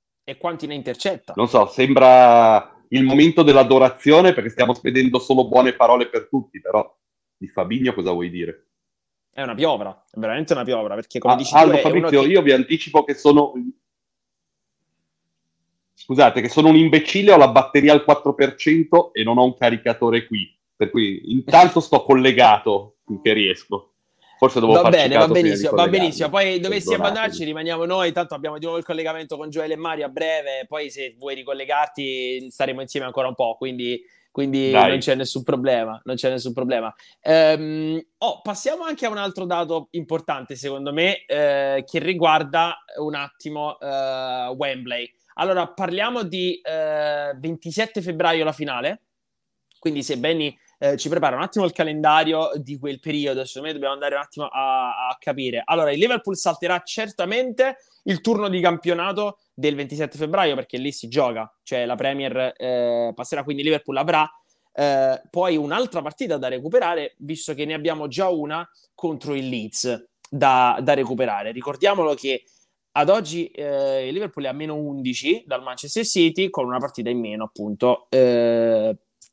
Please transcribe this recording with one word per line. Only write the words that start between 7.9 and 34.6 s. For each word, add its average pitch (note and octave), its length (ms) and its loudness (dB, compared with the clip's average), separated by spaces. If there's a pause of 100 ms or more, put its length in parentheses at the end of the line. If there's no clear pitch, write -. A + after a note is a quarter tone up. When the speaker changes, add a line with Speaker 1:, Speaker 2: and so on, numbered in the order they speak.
Speaker 2:
cosa F#2 180 -4
vuoi F2 180 -4
dire? E2+ 380 -12 (640)
Speaker 1:
È C#3 100 -14
una B2 120 -8
piovra, G#2+ 560 -4
è - 80 -18
veramente A#2 360 -4
una B2+ 100 -2
piovra, G#2+ 320 -4
perché A2+ 240 -10
come A#2+ 140 2
Speaker 2:
Ah, B2 40 4
Speaker 1:
dici C3+ 160 -4
Speaker 2:
Aldo, E3 200 10
Speaker 1:
tu, D3+ 40 4
è C3+ 40 4
Speaker 2:
Fabrizio, D3 380 2
Speaker 1:
uno C#3 80 4
che E3+ 60 4
Speaker 2:
io F#3+ 80 6
vi C#3+ 120 4
anticipo D3 500 2
che D3 120 -4
sono, D3 360 6 (2500)
scusate, C3 480 4
che A#2+ 80 -4
sono D#3 200 6
un D#3 60 10
imbecille, D#3+ 580 4
ho F3 40 10
la C3+ 120 8
batteria C#3 440 6
al D3 100 6
quattro C#3+ 300 2
per C3+ 220 0
cento E3 580 4
e A2+ 100 -4
non A#2 140 2
ho B2+ 60 6
un B2+ 140 2
caricatore A#2 680 0
qui, G2+ 220 -6 (280)
per G#2 140 -2
cui G2+ 440 -2
intanto E3+ 460 6
sto - 240 2
collegato A#2 1040 4
finché G#2+ 280 -2
riesco. G2+ 580 -4 (460)
Forse B2+ 220 4
devo A2+ 140 4
Speaker 1:
Va A2 80 6
Speaker 2:
farci E3 180 6
Speaker 1:
bene, C3+ 160 2
Speaker 2:
caso D#3+ 120 6
Speaker 1:
va - 60 -2
Speaker 2:
prima F3 80 4
di - 80 2
Speaker 1:
benissimo, - 200 -2
va C#3 80 0
Speaker 2:
collegarmi. F3 220 2
Speaker 1:
benissimo. D#3+ 300 -2
Poi G3 140 0
dovessi F#3 160 -2
Speaker 2:
Perdonatevi. F#3 420 -4
Speaker 1:
abbandonarci, G3+ 440 -4
rimaniamo D#3+ 400 -6
noi, F3+ 260 -2
tanto E3 240 -6
abbiamo D3+ 220 -10
di D#3 60 -14
nuovo E3 140 -8
il E3 60 -8
collegamento D#3+ 540 -10
con D#3 120 -14
Gioele D#3 240 -6
e D3+ 40 -6
Mario D#3+ 280 -8
a C#3 40 -10
breve, C#3 580 -6
poi D3+ 220 -10
se C3 280 -14
vuoi C3+ 180 -12
ricollegarti C3+ 1160 -6
staremo C3 300 -6
insieme C3+ 240 -8
ancora B2+ 240 -6
un B2 60 -10
po', A#2 200 -4
quindi, B2 480 -8 (280)
quindi C3+ 400 -2